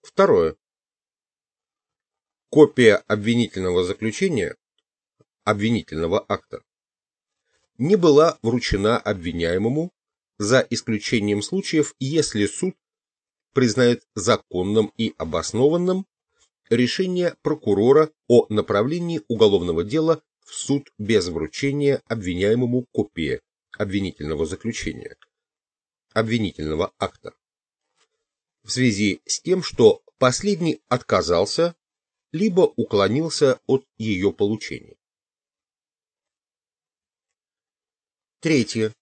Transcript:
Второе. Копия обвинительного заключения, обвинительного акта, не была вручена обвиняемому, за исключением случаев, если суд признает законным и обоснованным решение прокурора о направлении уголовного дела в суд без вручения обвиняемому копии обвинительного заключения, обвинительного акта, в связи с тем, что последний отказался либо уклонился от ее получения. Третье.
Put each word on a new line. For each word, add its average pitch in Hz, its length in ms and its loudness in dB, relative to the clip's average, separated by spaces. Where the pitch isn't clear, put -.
Второе. 98 560 2
Копия 127 480 6
обвинительного 104 880 -2
заключения, 110 720 -4
обвинительного 101 840 -2
акта, - 380 -10
не 160 180 2
была 160 460 4
вручена 113 580 -2
обвиняемому, 95 920 -4
за 110 320 2
исключением 104 720 -2
случаев, 170 560 -2
если 135 480 -2
суд - 280 -6
признает 120 600 0
законным 98 840 -2
и 113 220 -4
обоснованным 147 880 -2
решение 175 720 -2
прокурора 139 680 2
о 120 200 6
направлении 135 800 -2
уголовного 92 560 2
дела 156 380 -2
в - 140 -20
суд - 420 -4
без 101 320 0
вручения 139 760 -2
обвиняемому 117 840 -2
копии 78 500 -4
обвинительного 80 720 -4
заключения, 85 680 -10
обвинительного 98 840 -2
акта, - 360 -10
в 101 60 -16
связи 104 540 0
с - 160 -6
тем, 180 220 -2
что - 400 4
последний 165 680 0
отказался 101 840 0
либо 185 300 2
уклонился 120 880 0
от 135 200 0
ее 101 340 -2
получения. 101 680 -6
Третье. 117 600 0